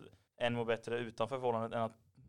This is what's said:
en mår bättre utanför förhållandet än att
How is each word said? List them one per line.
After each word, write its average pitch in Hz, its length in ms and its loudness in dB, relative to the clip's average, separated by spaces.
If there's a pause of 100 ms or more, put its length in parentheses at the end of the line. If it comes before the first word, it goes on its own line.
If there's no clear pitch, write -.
(380)
en 120 160 0
mår 117 120 0
bättre 113 320 -2
utanför 113 420 -2
förhållandet 113 340 2
än 117 80 0
att 113 160 -2 (320)